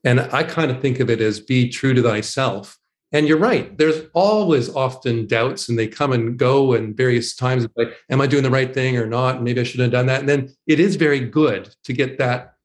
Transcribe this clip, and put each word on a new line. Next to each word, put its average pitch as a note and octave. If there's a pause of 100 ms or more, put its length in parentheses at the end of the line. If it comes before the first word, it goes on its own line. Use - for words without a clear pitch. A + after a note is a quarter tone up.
And B2
I C#3
kind D#3
of B2
think C3
of B2
it A2
as A2
be B2+
true C3
to B2+
thyself. G#2+ (340)
And D3+
you're D#3
right. G#3+
There's D#3 (100)
always F3+
often B2+
doubts, A#2
and A#2
they A2
come C3+
and A#2
go C3
in A2
various A#2+
times. B2+
Like, A#2 (180)
am C3+
I C#3
doing C#3
the B2+
right C3
thing B2+
or A2+
not? B2+
And B2
maybe A#2+
I A#2+
shouldn't B2
have B2
done B2+
that. C3
And C#3
then C#3 (120)
it D3+
is F#3+
very D3
good A#2+
to -
get C3
that B2 (120)